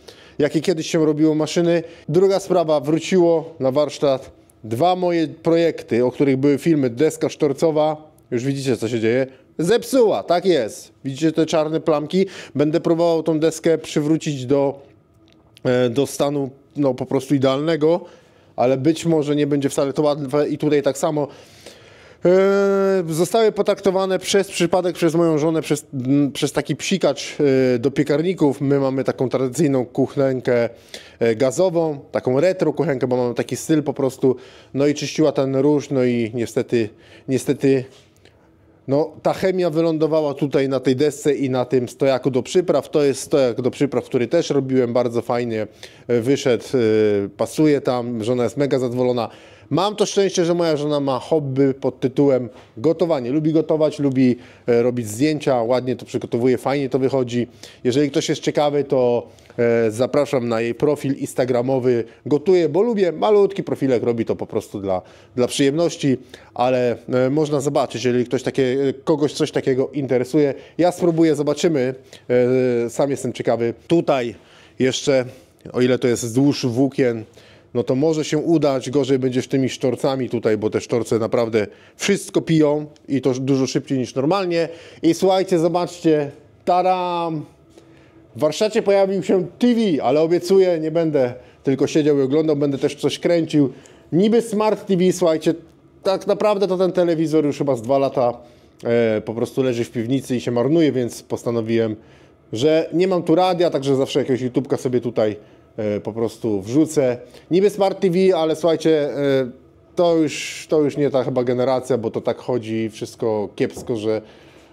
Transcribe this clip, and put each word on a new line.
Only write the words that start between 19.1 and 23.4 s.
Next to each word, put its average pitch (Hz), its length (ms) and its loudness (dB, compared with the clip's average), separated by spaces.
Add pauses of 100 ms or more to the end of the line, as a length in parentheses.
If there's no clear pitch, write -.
nie 147 120 2
będzie 143 220 0
wcale 139 240 -2
to 160 80 -2
łatwe 147 480 0
i 147 80 -4
tutaj 147 240 2
tak 139 160 -2
samo. 147 300 -2 (1000)
E, 196 840 2
zostały 196 420 2